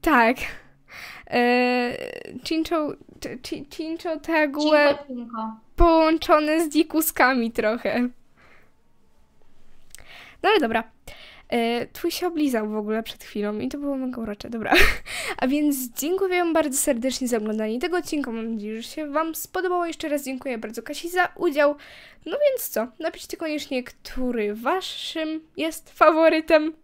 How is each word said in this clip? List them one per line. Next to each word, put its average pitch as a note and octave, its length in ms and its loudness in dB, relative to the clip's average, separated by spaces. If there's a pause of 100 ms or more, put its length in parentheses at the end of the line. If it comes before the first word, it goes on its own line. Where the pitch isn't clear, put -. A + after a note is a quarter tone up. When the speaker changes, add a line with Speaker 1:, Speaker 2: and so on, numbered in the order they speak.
Speaker 1:
Tak. B3+ 360 4 (920)
E, B3 680 2 (460)
Chincho, D#4+ 460 -2 (320)
Chi-, - 220 -10
Chi-, - 220 -10 (100)
Chincho D#4+ 440 -6
Tegue D4+ 420 0
Speaker 2:
Cinco, D4 460 4
cinco. A#3 480 -10 (200)
Speaker 1:
połączone D#4+ 920 6
z D4+ 80 -4
dzikuskami B3+ 760 2
trochę. A3+ 500 0 (2500)
No F4+ 60 4
ale G#4+ 100 6
dobra. A3+ 240 2 (640)
E, A#3 380 0
twój - 240 -6
się - 160 -4
oblizał C4+ 420 0
w G#3+ 80 -4
ogóle G#3+ 260 -2
przed - 200 -14
chwilą G#3 360 -4
i B3 100 -4
to D4 80 -8
było C#4+ 200 -4
mega B3+ 240 -6
urocze. G#3 280 -10
Dobra. A3+ 240 -2 (340)
<laughs> - 340 -8
A B3+ 60 0
więc C#4 440 0
dziękuję F4+ 480 0
wam E4+ 140 0
bardzo D4+ 240 0
serdecznie B3+ 500 -2
za A#3 100 0
oglądanie A3 420 -2
tego F4 180 -2
odcinka. C#4+ 340 -4
Mam A3+ 220 -6
nadzieję, A3 280 -8
że - 80 -12
się D#4 180 -8
wam D#4 280 -2
spodobało. F4+ 500 -2
Jeszcze D#4+ 240 -8
raz C#4+ 140 -2
dziękuję C4 340 -8
bardzo A3+ 260 -10
Kasi D4 260 -10
za F4+ 260 2
udział. D4 400 2 (500)
No F4 120 -6 (120)
więc C5 200 -4
co? A3+ 180 -2 (120)
Napiszcie E4+ 380 -8
koniecznie, D4 460 -4
który A#3+ 720 -4
waszym D#4 840 -4 (160)
jest D#4 320 -6
faworytem. D#4+ 840 6 (100)